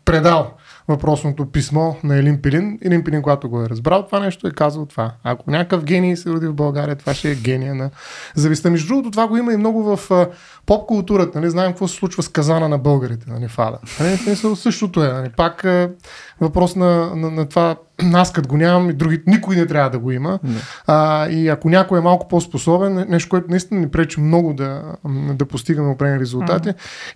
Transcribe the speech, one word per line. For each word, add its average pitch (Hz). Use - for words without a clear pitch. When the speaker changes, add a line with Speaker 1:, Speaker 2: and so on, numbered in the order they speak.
Speaker 1:
предал 160
въпросното 147
писмо 156
на 143
Елин 143
Пелин. 180
Елин 175
Пелин, 151
когато 143
го 117
е 113
разбрал 139
това 202
нещо, 190
е 160
казал 147
това: 117
"Ако 120
някакъв 175
гений 180
се 175
роди 165
в 151
България, 147
това 143
ще 151
е 143
гения 131
на 135
завистта". 156
Между 165
другото, 240
това 220
го 220
има 240
и 214
много 208
в, -
а, 180
поп-културата, 202
нали? 165
Знаем 180
какво 180
се -
случва 180
с -
казана 160
на 147
българите, 127
нали, 117
в 117
Ада. 113
Нали, 180
в 185
смисъл, 214
същото 185
е, 139
нали? 131
Пак, 170
а, 180
въпрос 175
на, 180
на, 160
на 160
това, 165
аз 180
като 147
го 139
нямам 175
и 156
други, 160
никой 190
не 170
трябва 147
да 123
го 123
има. 151
Speaker 2:
Да. 131
Speaker 1:
А, 156
и 160
ако 151
някой 185
е 165
малко 175
по-способен, 180
не-, 185
нещо, 170
което 175
наистина 180
ни 156
пречи 156
много 160
да, 135
м, 139
да 135
постигаме 147
определени 139
резултати, 160
Speaker 3:
Мгм. 185